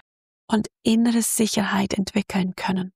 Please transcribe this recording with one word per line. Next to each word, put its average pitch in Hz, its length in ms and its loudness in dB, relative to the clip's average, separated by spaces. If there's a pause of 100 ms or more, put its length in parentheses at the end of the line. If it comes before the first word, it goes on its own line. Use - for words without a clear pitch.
(480)
und 220 200 0 (140)
innere 233 400 4
Sicherheit 202 720 0
entwickeln 190 640 -2
können. 185 400 -4